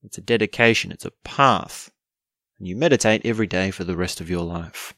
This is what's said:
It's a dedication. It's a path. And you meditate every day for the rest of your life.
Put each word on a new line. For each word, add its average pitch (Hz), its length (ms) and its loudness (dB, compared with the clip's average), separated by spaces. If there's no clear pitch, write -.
It's - 140 -16
a - 40 -14
dedication. 113 680 2
It's - 140 -14
a - 60 -8
path. - 680 0
And 92 100 -12
you 92 80 -6
meditate 117 500 4
every 110 220 0
day 95 240 0
for 92 120 -8
the 87 140 -2
rest 92 240 -4
of 82 80 -10
your 87 140 0
life. 85 540 -8